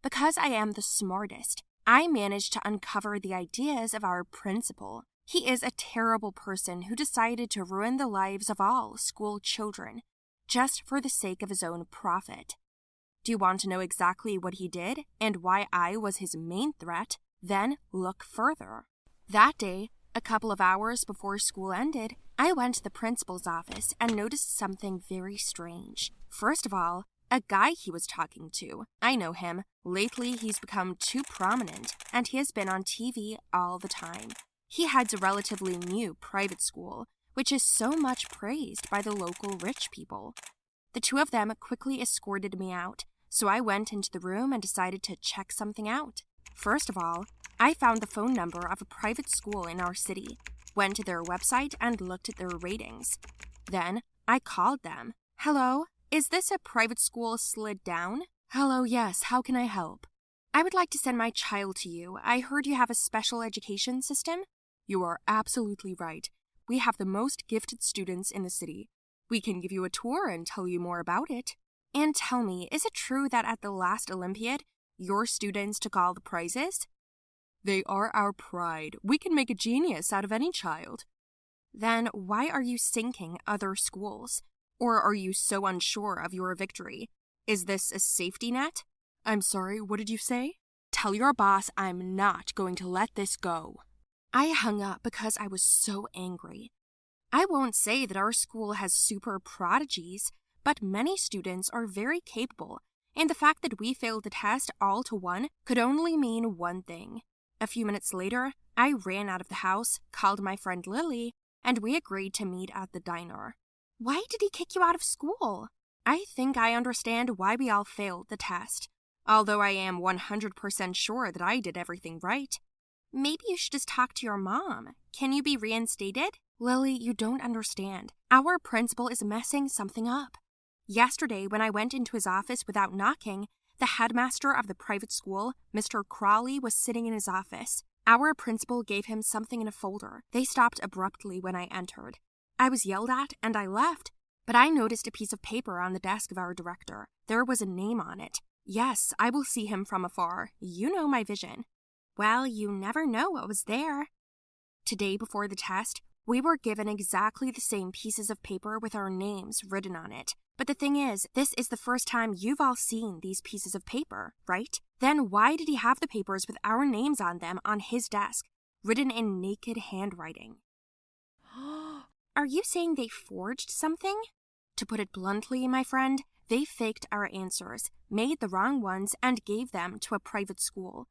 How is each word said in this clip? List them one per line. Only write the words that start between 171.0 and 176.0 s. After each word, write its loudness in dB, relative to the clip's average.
<gasps> -12
Are 2
you 0
saying 0
they -4
forged -8
something? -2
To -4
put -6
it -6
bluntly, -2
my 2
friend, 2